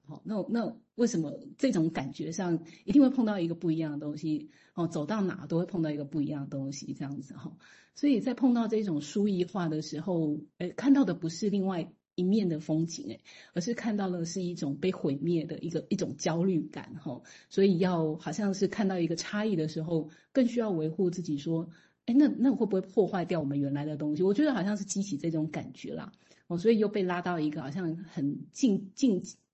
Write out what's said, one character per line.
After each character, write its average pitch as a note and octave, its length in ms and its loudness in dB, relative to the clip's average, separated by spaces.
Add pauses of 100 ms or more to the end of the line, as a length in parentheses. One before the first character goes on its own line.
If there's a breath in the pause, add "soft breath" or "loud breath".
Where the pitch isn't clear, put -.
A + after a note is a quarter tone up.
好， C#3+ 200 -16
那， G#3 240 -4
那 A3+ 260 -2 (200)
为 A#3 120 2
什 A#3 100 0
么 D3+ 160 -2 (240)
这 C4 140 2
种 E3 180 4
感 C3+ 220 -6
觉 D#3 180 -6
上 E3+ 320 -2 (220 loud breath)
一 - 80 -4
定 C#4+ 100 10
会 C4 80 8
碰 C4 160 2
到 G#3 140 0
一 E3 80 0
个 E3+ 80 -2
不 E3+ 160 0
一 D#3 60 2
样 D#3+ 160 -2
的 C#3+ 40 -6
东 D3 200 -6
西？ D#3 320 -4 (240 loud breath)
哦， E3+ 120 -2
走 D#3 200 -2
到 G#3+ 160 -2
哪 F3 260 -4
都 E3 100 0
会 F3 80 0
碰 F3+ 160 -4
到 D#3 80 0
一 D3+ 60 -2
个 D3 80 -6
不 D3 180 -4
一 C#3 40 0
样 C#3+ 180 -4
的 C#3 60 -10
东 C#3 240 -6
西， - 200 -10
这 D3 120 -8
样 C#3 160 -8
子 - 120 -16
哈。 - 220 -14 (400 loud breath)
所 D4 140 2
以 B3 100 4
在 A#3+ 140 -2
碰 A#3+ 200 4
到 A#3 140 2
这 G#3+ 160 0
种 E3 160 0
疏 G3+ 260 0
异 F#3 200 2
化 F3 240 -2
的 D#3 120 -2
时 D#3 200 -8
候， D#3+ 360 0 (200)
诶， F3+ 140 -4
看 C4+ 220 4
到 C4+ 120 6
的 F#3 80 0
不 E3 160 -4
是 G3+ 200 -2
另 F#3+ 160 0
外 F3+ 240 -2 (260)
一 F3+ 80 0
面 F#3+ 260 4
的 D#3 100 0
风 D#3+ 260 0
景， E3 220 -8
诶， - 140 -10 (320 loud breath)
而 F3+ 80 -2
是 E3+ 120 -2
看 G#3+ 220 -4
到 G3+ 140 -2
的 F3 160 -2
是 F#3 180 -6
一 F3 100 -4
种 C#3+ 220 -4
被 F#3 160 -2
毁 D3+ 300 -2
灭 E3+ 240 0
的 D#3+ 140 -8
一 E3+ 100 -6
个， E3 180 -4
一 - 80 -2
种 D3+ 220 -4
焦 E3+ 260 0
虑 F#3 160 2 (140)
感 - 220 -14
哈。 B2 260 -10 (260 loud breath)
所 - 160 2
以 G3 140 6
要， E3 400 2
好 E3 160 -8
像 G3 200 0
是 G3 140 0
看 G3 180 -2
到 F#3+ 140 0
一 E3 80 2
个 E3 80 0
差 G#3 300 -4
异 G#3+ 100 0
的 D#3 140 0
时 D#3+ 120 -6
候， D#3 280 -2 (240 loud breath)
更 C4 120 6
需 A3+ 140 0
要 A3 100 0
维 D#3+ 200 0
护 F3+ 200 2
自 F3 120 -6
己 D#3 160 -2
说， E3 320 -2 (380 loud breath)
诶， A#3 60 0
那， C#4+ 140 8 (100)
那 C4 160 4
会 G#3+ 120 2
不 G3+ 80 0
会 F#3+ 80 2
破 F#3+ 260 2
坏 F3+ 160 -2
掉 E3+ 160 0
我 D3 60 -2
们 C#3+ 120 -2
原 C#3 160 0
来 C#3+ 120 -2
的 D3+ 100 -4
东 D3+ 180 -2
西？ D#3+ 100 0
我 G3 100 4
觉 C#4 100 4
得 D4 100 4
好 G3+ 80 0
像 G3+ 140 0
是 G3 80 -4
激 G3 180 -4
起 F#3+ 160 -4
这 E3 140 -2
种 D#3 180 0
感 - 240 -8
觉 - 200 -10
啦。 D#3 180 -10 (360 soft breath)
哦， E3+ 100 -2
所 F#3+ 140 4
以 A3+ 80 6
又 G#3+ 80 4
被 G#3 160 0
拉 F3+ 180 0
到 F3 180 -2
一 D3+ 100 2
个 D#3 120 -6
好 C#3 100 -8
像 E3 260 -4
很 D3 540 -4
近， - 420 0
近， A3+ 300 2 (300)